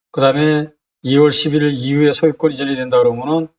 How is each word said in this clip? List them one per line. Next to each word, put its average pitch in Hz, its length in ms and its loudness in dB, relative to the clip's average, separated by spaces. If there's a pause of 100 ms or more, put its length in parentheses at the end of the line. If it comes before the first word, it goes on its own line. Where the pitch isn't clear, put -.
(120)
그다음에 151 600 0 (320)
이월 143 280 4
십일 147 320 -2
일 147 100 0
이후에 139 380 0
소유권 156 420 -2
이전이 139 220 -6
된다 127 220 -2
그러면은, 127 500 -2 (120)